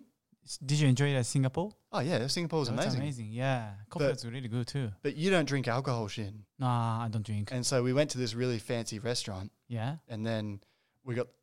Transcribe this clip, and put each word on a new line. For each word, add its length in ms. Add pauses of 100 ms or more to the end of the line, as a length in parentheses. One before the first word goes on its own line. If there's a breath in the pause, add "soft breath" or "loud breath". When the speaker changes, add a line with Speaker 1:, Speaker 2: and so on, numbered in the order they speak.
(440)
Speaker 1:
S-, 200
did 160
you 80
enjoy, 260
uh, 80
Singapore? 480 (220)
Speaker 2:
Oh, 80
yeah, 260
Singapore 340
was 100
Speaker 1:
That's 100 (140)
Speaker 2:
amazing. 60
Speaker 1:
amazing, 320
yeah. 380 (200)
Coffee 160
Speaker 2:
But 80
Speaker 1:
was 120
really 220
good 180
too. 240 (120)
Speaker 2:
But 140
you 140
don't 160
drink 220
alcohol, 400
Shin. 360 (140)
Speaker 1:
Nah, 460
I 40
don't 160
drink. 280
Speaker 2:
And 120
so 180
we 100
went 200
to 60
this 160
really 240
fancy 400
restaurant. 540 (160)
Speaker 1:
Yeah. 280 (120)
Speaker 2:
And 180
then 340 (440 soft breath)
we 100
got, 140 (140)